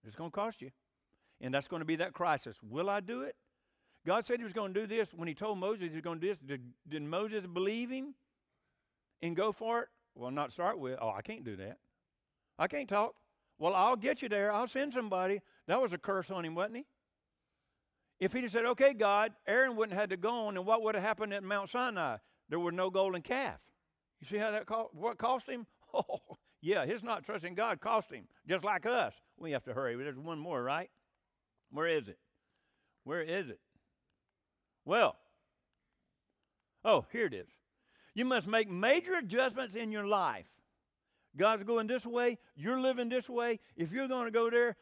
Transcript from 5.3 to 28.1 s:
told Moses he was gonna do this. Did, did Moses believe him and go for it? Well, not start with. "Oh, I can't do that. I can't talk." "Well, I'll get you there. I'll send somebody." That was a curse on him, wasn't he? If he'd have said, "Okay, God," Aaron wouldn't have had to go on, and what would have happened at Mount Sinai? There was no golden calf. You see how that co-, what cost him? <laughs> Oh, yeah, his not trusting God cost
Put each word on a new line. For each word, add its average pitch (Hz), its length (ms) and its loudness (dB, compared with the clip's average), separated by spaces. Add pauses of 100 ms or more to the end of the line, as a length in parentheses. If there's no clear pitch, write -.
told 208 240 -4
Moses 185 320 -2
he 156 60 -8
was 160 60 -8
gonna 165 180 -6
do 175 80 0
this. 196 120 -2
Did, 131 340 -10 (140)
did 151 160 -6
Moses 196 420 -2
believe 202 440 -2
him 262 260 -8 (1040)
and 170 140 -2
go 202 160 2
for 233 320 -2
it? - 60 -10 (260)
Well, 123 160 -6
not 139 200 -2
start 185 280 0
with. 127 220 -4
"Oh, 117 80 0
I 101 120 -2
can't 220 220 -12
do 110 140 -8
that. 95 200 -10 (800)
I 175 100 0
can't 285 220 -6
talk." 208 260 2 (420)
"Well, 175 180 2
I'll 208 200 6
get 240 260 0
you 247 80 -4
there. 202 220 2
I'll 214 160 0
send 269 260 -2
somebody." 196 480 0 (260)
That 208 140 4
was 214 120 2
a 180 40 -2
curse 190 340 -2
on 180 140 -4
him, 160 100 -6
wasn't 214 220 -2
he? 285 80 -12 (1300)
If 185 140 2
he'd 254 100 -2
have 233 80 -6
said, 226 140 0
"Okay, 254 280 6
God," 208 400 4 (140)
Aaron 247 280 4
wouldn't 214 180 0
have 190 100 0
had 202 60 -2
to 190 80 -2
go 220 300 0
on, 202 100 -4
and 185 80 -4
what 226 160 4
would 220 140 2
have 185 80 0
happened 208 300 -2
at 202 100 -6
Mount 196 260 -2
Sinai? 196 480 -2 (320)
There 160 100 -2
was 175 140 0
no 185 160 0
golden 185 320 2
calf. 247 380 -2 (600)
You 147 80 -18
see 208 100 -4
how 214 140 0
that 208 140 -2
co-, 226 280 -2
what 202 240 -2
cost 247 300 0
him? 247 240 -8
<laughs> - 40 -20 (160)
Oh, - 280 -2 (420)
yeah, 165 240 2
his 196 160 -2
not 208 220 -4
trusting 175 320 -6
God 208 260 0
cost 220 300 0